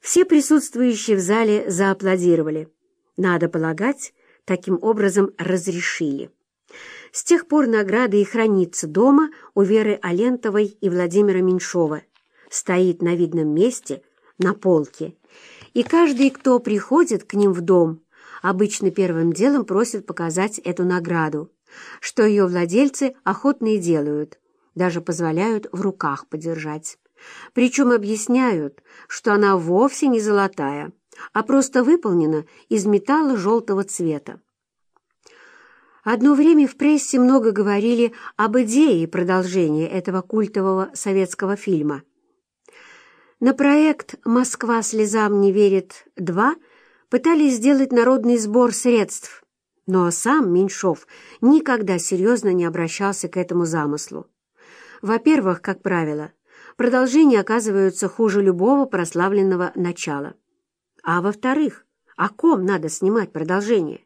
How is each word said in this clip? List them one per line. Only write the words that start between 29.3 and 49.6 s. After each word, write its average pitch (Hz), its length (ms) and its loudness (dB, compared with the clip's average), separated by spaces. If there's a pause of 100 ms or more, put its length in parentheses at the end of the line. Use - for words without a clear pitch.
она 202 220 4
вовсе 190 520 0
не 233 120 2
золотая, 190 720 -2 (420)
а 220 100 -2
просто 269 400 2
выполнена 175 640 2 (220)
из 208 180 -2
металла 262 520 0
жёлтого 202 460 -2
цвета. 165 560 -8 (1600)
Одно 247 300 2
время 302 340 6
в - 100 -8
прессе 285 420 0
много 247 320 4
говорили 214 600 0 (240)
об 220 200 0
идее 226 500 2
продолжения 175 800 -2
этого 185 340 -4
культового 190 760 -2
советского 190 600 -4
фильма. 151 460 -4 (1400)
На 254 140 2
проект 294 640 0 (100)
«Москва 233 560 -2
слезам 208 600 0
не 196 100 4
верит 196 640 0
два» 190 400 -2 (540)
пытались 294 480 2
сделать 262 340 2
народный 240 480 2
сбор 220 340 2
средств, - 680 -2 (420)